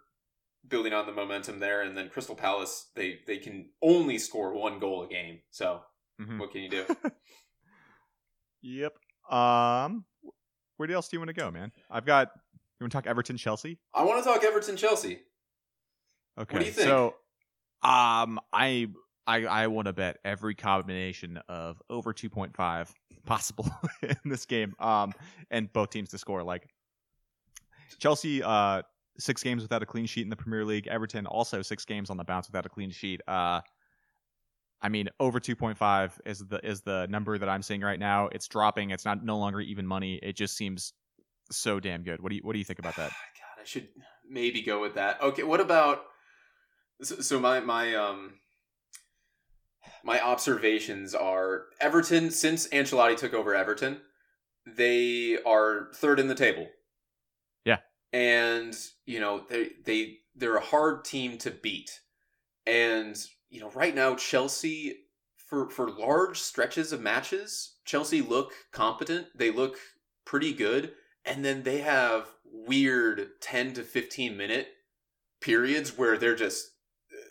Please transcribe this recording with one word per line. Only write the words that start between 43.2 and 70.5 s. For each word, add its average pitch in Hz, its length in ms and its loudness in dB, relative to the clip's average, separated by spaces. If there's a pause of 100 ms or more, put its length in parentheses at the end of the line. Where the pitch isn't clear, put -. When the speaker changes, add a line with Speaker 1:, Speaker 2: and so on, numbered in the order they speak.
Speaker 1:
I 107 40 -20
should 117 240 -10 (420)
maybe 120 320 0
go 104 180 0
with 104 140 -4
that. 101 260 0
Okay, 139 220 2
what 156 180 2
about, 160 420 4 (1000)
so, - 140 -8
so 135 240 0
my, 127 180 4
my, 117 380 0
um, 98 380 -4 (1700)
my 117 180 2
observations 110 920 2
are 95 500 0 (160)
Everton, 165 500 4
since 160 380 0
Ancelotti 127 480 6
took 120 180 -2
over 104 200 2
Everton, 107 460 0 (640)
they 120 800 4
are 107 500 6
third 143 260 4
in 135 80 2
the 127 60 0
table. 101 340 2 (960)
Speaker 2:
Yeah. 113 140 4 (340)
Speaker 1:
And, 117 640 2 (300)
you 117 140 -6
know, 101 280 -2
they, 120 220 -2 (140)
they, 110 340 -2 (180)
they're 117 200 0
a 101 80 0
hard 151 400 2
team 123 340 -6
to 117 120 -6
beat. 92 500 -8 (640)
And, 113 500 2 (340)
you 123 100 -16
know, 107 100 -14
right 143 240 0
now, 131 200 4
Chelsea, 143 800 0 (420)
for, 139 340 -4
for 120 200 -4
large 147 480 2
stretches 156 540 -2
of 139 80 -4
matches, 135 840 -2
Chelsea 147 360 0
look 123 320 0 (200)
competent. 156 640 -2
They 117 160 2
look 131 280 0 (480)
pretty 147 260 0